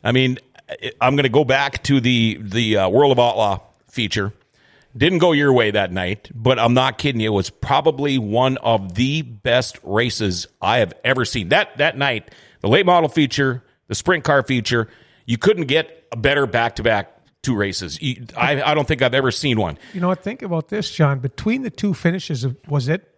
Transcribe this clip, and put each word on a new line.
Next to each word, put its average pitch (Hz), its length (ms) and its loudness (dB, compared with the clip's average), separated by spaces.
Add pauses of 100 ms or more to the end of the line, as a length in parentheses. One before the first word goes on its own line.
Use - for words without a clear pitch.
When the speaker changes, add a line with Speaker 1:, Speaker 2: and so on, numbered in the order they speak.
Speaker 1:
I 110 80 -2
mean, 127 260 2 (320)
I, - 220 -10 (100)
I'm 127 140 2
gonna 139 140 2
go 135 140 4
back 135 420 0
to 139 140 4
the, 117 400 2
the, 107 380 0
uh, 95 120 2
World 139 220 4
of 123 80 4
Outlaw 107 400 2 (300)
feature. 104 440 -4 (640)
Didn't 160 240 2
go 175 120 4
your 143 220 4
way 110 180 4
that 98 200 0
night, 92 440 -6
but 117 240 2
I'm 120 160 4
not 131 240 2
kidding 131 200 -2
you. 110 120 0
It 104 40 0
was 95 140 0
probably 139 680 0
one 123 380 0
of 98 360 0
the 139 300 0
best 120 580 -2
races 104 640 -2 (160)
I 190 180 2
have 98 140 0 (100)
ever 131 220 -2
seen. 98 240 -6
That, - 280 0
that 143 200 -2
night, 131 320 -4 (320)
the - 80 -4
late 175 160 4
model 175 240 4
feature, 135 540 0 (240)
the 101 80 -6
sprint 170 280 -2
car 143 200 2
feature, 120 440 -2 (380)
you 117 140 -4
couldn't 185 260 2
get 143 460 -2
a 120 40 -10
better 139 300 2
back-to-back 113 680 0 (300)
two 127 140 -2
races. 95 480 -4
You, 127 240 -8 (100)
I, 131 240 0
I 147 140 0
don't 147 120 0
think 131 140 -2
I've 127 140 0
ever 131 160 2
seen 123 280 -2
one. 82 200 -4 (160)
Speaker 2:
You 180 60 -6
know 180 80 0
what? 185 120 -4
Think 233 220 -10
about 170 260 -6
this, 208 220 -6
John. 139 280 0
Between 214 440 -4
the 226 80 -6
two 202 240 -2
finishes, 165 500 -4 (220)
was 143 200 -2
it 165 140 -2 (160)